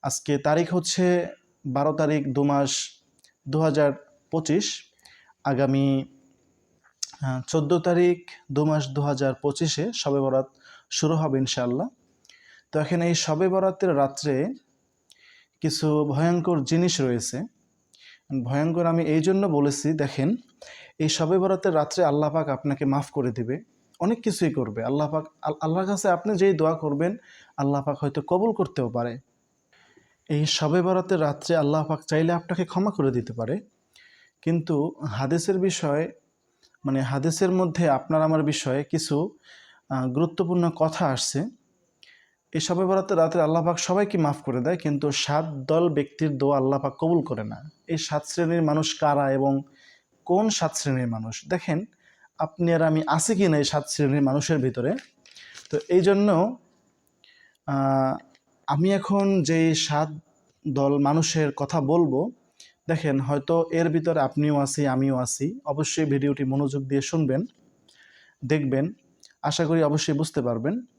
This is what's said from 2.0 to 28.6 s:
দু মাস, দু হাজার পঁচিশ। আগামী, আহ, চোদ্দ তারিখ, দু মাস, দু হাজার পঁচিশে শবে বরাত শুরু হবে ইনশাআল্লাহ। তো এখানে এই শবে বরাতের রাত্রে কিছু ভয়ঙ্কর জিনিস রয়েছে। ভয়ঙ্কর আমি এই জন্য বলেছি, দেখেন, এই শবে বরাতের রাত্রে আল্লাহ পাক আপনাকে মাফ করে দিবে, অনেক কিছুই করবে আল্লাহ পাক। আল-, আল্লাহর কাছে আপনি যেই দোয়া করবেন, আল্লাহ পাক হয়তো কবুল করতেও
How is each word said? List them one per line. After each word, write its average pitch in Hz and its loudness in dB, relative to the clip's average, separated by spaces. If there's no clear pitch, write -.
দু 143 2
মাস, 139 2
দু 151 0
হাজার 151 4
পঁচিশ। 160 0
আগামী, 135 2
আহ, 131 -2
চোদ্দ 160 2
তারিখ, 175 4
দু 147 2
মাস, 151 0
দু 135 -4
হাজার 139 0
পঁচিশে 151 -2
শবে 139 -2
বরাত 131 0
শুরু 160 0
হবে 156 0
ইনশাআল্লাহ। 131 -2
তো 156 0
এখানে 170 0
এই 170 2
শবে 165 0
বরাতের 185 0
রাত্রে 143 0
কিছু 160 -2
ভয়ঙ্কর 165 0
জিনিস 160 2
রয়েছে। 123 -2
ভয়ঙ্কর 156 0
আমি 165 2
এই 156 2
জন্য 190 2
বলেছি, 143 2
দেখেন, 147 0
এই 156 0
শবে 165 0
বরাতের 185 0
রাত্রে 156 2
আল্লাহ 147 2
পাক 151 -2
আপনাকে 139 -2
মাফ 139 0
করে 127 -2
দিবে, 120 -4
অনেক 226 -2
কিছুই 180 0
করবে 113 -4
আল্লাহ 143 0
পাক। 156 -4
আল-, 151 -4
আল্লাহর 170 -2
কাছে 202 0
আপনি 185 0
যেই 190 4
দোয়া 156 2
করবেন, 160 -2
আল্লাহ 139 0
পাক 139 -4
হয়তো 143 -2
কবুল 196 2
করতেও 147 -2